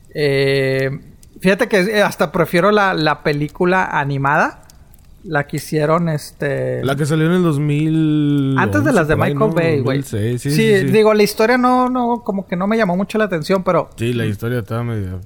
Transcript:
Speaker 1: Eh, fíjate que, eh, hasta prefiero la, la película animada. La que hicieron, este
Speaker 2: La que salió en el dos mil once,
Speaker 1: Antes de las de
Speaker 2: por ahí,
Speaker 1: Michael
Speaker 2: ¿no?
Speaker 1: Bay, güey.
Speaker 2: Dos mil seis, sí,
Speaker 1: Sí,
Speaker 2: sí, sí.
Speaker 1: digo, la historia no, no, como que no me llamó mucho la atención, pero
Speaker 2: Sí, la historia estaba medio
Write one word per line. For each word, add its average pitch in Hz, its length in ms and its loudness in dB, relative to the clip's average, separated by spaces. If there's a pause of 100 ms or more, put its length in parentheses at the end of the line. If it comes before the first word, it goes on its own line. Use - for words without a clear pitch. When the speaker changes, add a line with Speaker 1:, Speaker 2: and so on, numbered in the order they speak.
(140)
Speaker 1:
Eh, 135 760 0 (500)
fíjate 196 280 0
que, 208 120 2
eh, 208 240 2
hasta 170 280 -2
prefiero 175 400 2
la, 196 220 2
la 151 300 -2
película 156 600 0
animada. 143 720 -2 (680)
La 151 220 -4
que - 120 -8
hicieron, 156 520 -2
este 135 760 -4
Speaker 2:
La 135 120 0
que 151 100 -2
salió 156 220 2
en 170 60 2
el 180 100 2
dos 156 160 2
mil 151 960 2
once, - 60 0
Speaker 1:
Antes 202 200 0
de 302 80 2
las 175 160 2
de 156 80 2
Speaker 2:
por 147 120 0
ahí, 143 80 -2
Speaker 1:
Michael 214 160 2
Speaker 2:
¿no? 165 40 -2
Speaker 1:
Bay, 165 240 0
güey. 131 220 -2
Speaker 2:
Dos - 120 -10
mil 104 100 -2
seis, 120 180 -2
sí, 139 80 -4
Speaker 1:
Sí, 147 60 0
Speaker 2:
sí, 220 240 4
sí. 139 80 0
Speaker 1:
digo, 214 260 4
la 214 80 4
historia 220 380 2
no, 254 300 2
no, 240 340 -2
como 190 240 -4
que 185 80 -6
no 180 100 -2
me 214 100 0
llamó 190 220 0
mucho 202 220 -2
la 214 60 2
atención, 185 380 -2
pero 170 340 0
Speaker 2:
Sí, 123 160 -2
la 117 120 -2
historia 113 340 -4
estaba 113 240 -6
medio 98 420 -6